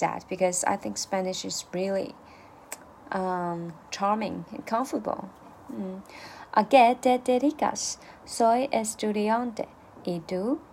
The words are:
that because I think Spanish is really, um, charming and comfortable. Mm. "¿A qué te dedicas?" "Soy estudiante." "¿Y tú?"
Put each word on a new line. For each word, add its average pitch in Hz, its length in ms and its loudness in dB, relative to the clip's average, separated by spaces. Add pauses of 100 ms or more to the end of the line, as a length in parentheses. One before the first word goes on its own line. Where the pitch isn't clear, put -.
that - 280 -2
because 180 360 0
I 196 120 2
think 208 220 -6
Spanish 185 460 -4
is 190 280 -6
really, 190 420 -2 (1000)
um, 175 600 -2 (180)
charming 202 600 -2
and - 160 -12
comfortable. 226 640 -4 (420)
Mm. 190 300 -8 (520)
"¿A 214 100 4
qué 247 360 8
te 254 180 4
dedicas?" 254 800 0 (260)
"Soy 240 480 4
estudiante." 214 920 0 (380)
"¿Y 175 220 -2
tú?" 208 320 -2 (140)